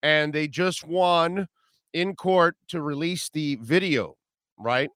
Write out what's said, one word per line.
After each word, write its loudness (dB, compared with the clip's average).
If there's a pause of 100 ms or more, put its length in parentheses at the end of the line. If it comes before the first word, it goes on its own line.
and 2
they -2
just -2
won 2 (440)
in -2
court 2 (120)
to -6
release -4
the -2
video, 0 (420)
right? 0